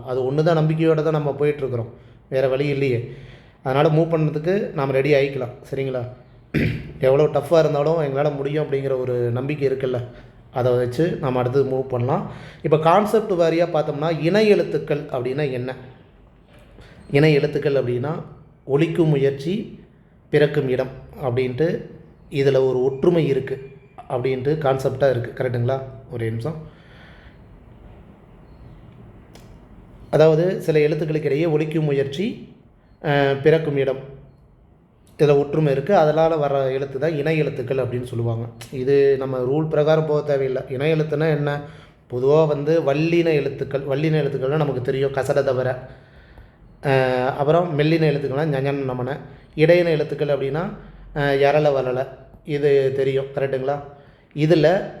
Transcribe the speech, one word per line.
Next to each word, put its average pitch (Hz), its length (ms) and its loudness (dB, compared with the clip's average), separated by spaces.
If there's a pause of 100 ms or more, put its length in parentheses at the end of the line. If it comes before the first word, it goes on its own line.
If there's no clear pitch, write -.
அது 131 260 -2
ஒண்ணு 151 120 2
தான் 170 140 4
நம்பிக்கையோட 156 460 2
தான் 156 100 0
நம்ம 143 260 -2
போயிட்டுருக்குறோம், 135 500 -2 (400)
வேற 131 180 0
வழி 131 200 0
இல்லையே. 135 460 -2 (500)
அதனால 139 260 4
மூவ் 160 220 2
பண்ணதுக்கு 160 640 -2
நாம 139 180 -2
ரெடி 135 220 2
ஆயிக்கலாம். 135 400 0 (180)
சரிங்களா? 135 320 -4 (480)
<clears throat> - 480 -4
எவ்வளோ 135 240 4
டஃப்பா 151 360 2
இருந்தாலும் 151 400 2
எங்களால 143 360 -2
முடியும் 147 300 -2
அப்படிங்கிற 135 340 -2
ஒரு 123 320 -2
நம்பிக்கை 139 380 -2
இருக்குல்ல, 131 300 -2 (540)
அதை 123 180 0
வச்சு 123 500 0
நாம 127 180 -2
அடுத்தது 127 300 2
மூவ் 131 120 -2
பண்ணலாம். 131 500 -2 (300)
இப்ப 156 180 2
கான்செப்ட் 208 520 2
வாரியா 170 360 2
பார்த்தோம்னா, 151 540 -2
இணை 202 260 2
எழுத்துக்கள் 160 540 2
அப்படின்னா 131 500 -4
என்ன? 127 240 -6 (1400)
இணை 151 220 4
எழுத்துக்கள் 147 400 0
அப்படின்னா 123 380 -2 (540)
ஒலிக்கும் 160 420 2
முயற்சி, 143 720 -2 (500)
பிறக்கும் 147 400 2
இடம் 127 220 -2 (300)
அப்படின்ட்டு 127 640 -2 (460)
இதுல 135 380 2
ஒரு 127 160 0
ஒற்றுமை 147 440 2
இருக்கு 131 440 -4 (380)
அப்படின்ட்டு 131 480 -2
கான்செப்டா 135 520 0
இருக்கு. 120 340 -4
கரெக்ட்டுங்களா? 123 380 -2 (300)
ஒரே 113 180 -6
நிமிஷம். 123 280 -6 (3500)
அதாவது, 160 500 4
சில 156 180 0
எழுத்துக்களுக்கு 156 460 0
இடையே 143 200 0
ஒலிக்கும் 156 380 2
முயற்சி, 151 720 -2 (460)
அஹ், 139 400 2
பிறக்கும் 156 360 2
இடம், 131 220 0 (1160)
இதுல 143 220 4
ஒற்றுமை 147 320 0
இருக்கு. 139 240 0
அதனால 160 420 4
வர 139 340 0
எழுத்து 135 280 -6
தான் 156 160 -2
இணை 151 220 -2
எழுத்துக்கள் 135 400 -2
அப்படின்னு 123 260 -4
சொல்லுவாங்க. 117 420 -4 (260)
இது 139 460 2
நம்ம 131 200 -4
ரூல் 139 300 0
பிரகாரம் 156 380 2
போக 147 160 0
தேவையில்லை. 135 480 -2
இணை 139 240 -2
எழுத்துனா 156 360 0
என்ன? 147 320 -2 (500)
பொதுவா 143 360 4
வந்து 151 360 0
வல்லின 165 480 2
எழுத்துக்கள், 139 500 -2
வல்லின 147 400 0
எழுத்துக்கள்னா 135 340 -2
நமக்கு 139 260 0
தெரியும், 135 300 0
கசட 135 320 0
தவிர. 131 460 -2 (960)
அஹ், 131 520 2
அப்புறம் 156 400 2
மெல்லின 156 320 2
எழுத்துக்கள்னா 139 380 -2
ஞஞன 139 260 -2
நமன. 131 460 -4 (380)
இடையின 170 340 6
எழுத்துக்கள் 147 380 -2
அப்படின்னா, 139 360 -2 (520)
அஹ், 143 220 2
யரள 143 340 4
வளள. 127 360 -2 (380)
இது 139 500 2
தெரியும். 135 300 0 (100)
கரெக்ட்டுங்களா? 139 440 -2 (560)
இதுல 156 460 4 (180)